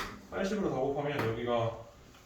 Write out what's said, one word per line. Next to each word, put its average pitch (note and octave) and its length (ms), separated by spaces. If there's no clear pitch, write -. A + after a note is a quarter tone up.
팔십으로 G3 400
다 C3+ 80
곱하면 C#3 420
여기가 A#2 480